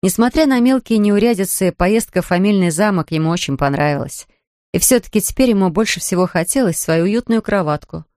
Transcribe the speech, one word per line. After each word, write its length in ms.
Несмотря 440
на 120
мелкие 400
неурядицы, 720
поездка 500
в 60
фамильный 440
замок 420
ему 180
очень 260
понравилась. 720
И 60
всё-таки 420
теперь 300
ему 200
больше 300
всего 260
хотелось 520
свою 260
уютную 380
кроватку 600